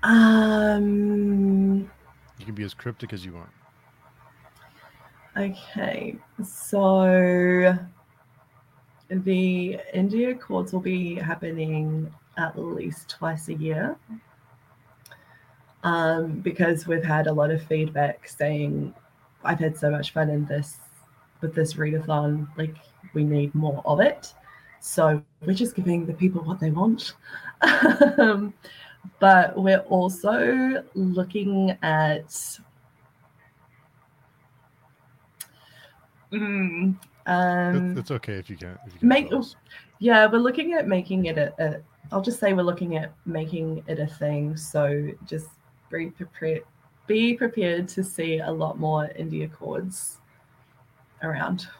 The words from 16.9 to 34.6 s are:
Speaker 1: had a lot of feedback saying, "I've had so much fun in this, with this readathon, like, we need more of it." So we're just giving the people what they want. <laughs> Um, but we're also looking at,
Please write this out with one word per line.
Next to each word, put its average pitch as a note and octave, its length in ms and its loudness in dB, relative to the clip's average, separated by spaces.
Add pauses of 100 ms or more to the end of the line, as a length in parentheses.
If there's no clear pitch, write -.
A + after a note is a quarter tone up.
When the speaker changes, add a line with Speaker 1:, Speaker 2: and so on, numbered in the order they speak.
Speaker 1:
had D#3 220 0
a D#3 80 0
lot D3+ 160 2
of D#3+ 140 -2
feedback D#3 640 -2
saying, D3 680 -4 (500)
"I've D3+ 140 0
had D#3 180 -2
so D3 140 0
much D3 240 -4
fun D#3 160 0
in D3 160 -2
this, C#3+ 320 -6 (640)
with D#3+ 140 -6
this D#3 200 0
readathon, D3+ 720 -2 (100)
like, D#3 200 -6 (380)
we D3+ 100 0
need C#3+ 300 0
more D3+ 300 -2
of D3 160 2
it." - 320 2 (480)
So D3+ 420 0 (240)
we're F#3+ 80 2
just A#3 200 -2
giving F3 320 -2
the E3+ 80 -6
people F#3 280 0
what D#3+ 180 -6
they D#3+ 100 0
want. G3 440 0 (480)
<laughs> C#4+ 560 4
Um, G#3 340 4 (680)
but F#3+ 380 8
we're F#3+ 220 4 (100)
also A#3+ 960 0 (100)
looking F#3+ 760 0 (120)
at, D#3 460 0 (4000)